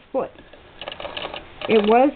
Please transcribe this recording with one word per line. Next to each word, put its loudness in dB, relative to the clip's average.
foot. -4
It 4
was 6